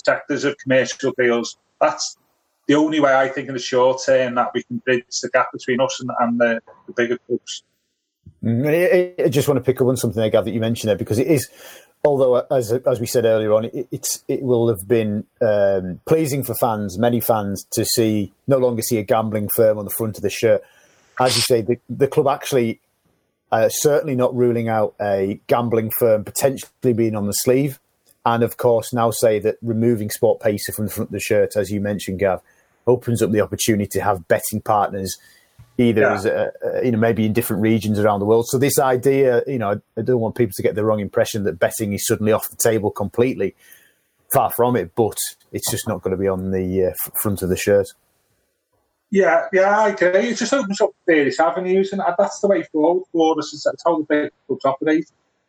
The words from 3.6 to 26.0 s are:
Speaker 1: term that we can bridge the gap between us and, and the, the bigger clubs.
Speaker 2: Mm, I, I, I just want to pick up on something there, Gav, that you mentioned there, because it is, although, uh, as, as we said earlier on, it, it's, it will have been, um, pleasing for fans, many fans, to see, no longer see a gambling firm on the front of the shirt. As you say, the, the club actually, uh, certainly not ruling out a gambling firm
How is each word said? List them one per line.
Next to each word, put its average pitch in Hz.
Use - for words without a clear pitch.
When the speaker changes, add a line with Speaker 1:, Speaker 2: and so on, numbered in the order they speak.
Speaker 1:
term 131
that 123
we 120
can 120
bridge 123
the 120
gap -
between -
us 135
and, 127
and 120
the, 117
the 123
bigger 120
clubs. -
Speaker 2:
Mm, 117
I, 180
I, -
I 175
just 139
want 143
to 123
pick -
up 123
on 127
something 110
there, 110
Gav, 104
that 110
you 113
mentioned 113
there, 98
because 107
it 135
is, 147
although, 135
uh, 120
as, 127
as 123
we 113
said 117
earlier 110
on, 110
it, 131
it's, -
it 139
will 123
have 98
been, 107
um, 98
pleasing 143
for 117
fans, 107
many 120
fans, 104
to 110
see, 107
no 135
longer 123
see 117
a 107
gambling 107
firm 110
on 104
the 95
front 113
of 95
the 101
shirt. 107
As 127
you 117
say, 117
the, 117
the 127
club 139
actually, 127
uh, 113
certainly 151
not 127
ruling 117
out 110
a 98
gambling 117
firm 110